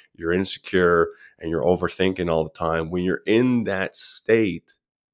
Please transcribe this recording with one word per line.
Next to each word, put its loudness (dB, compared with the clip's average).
you're -4
insecure, 2
and -8
you're -2
overthinking 0
all 0
the -8
time. -4
When -2
you're -2
in 2
that -4
state -2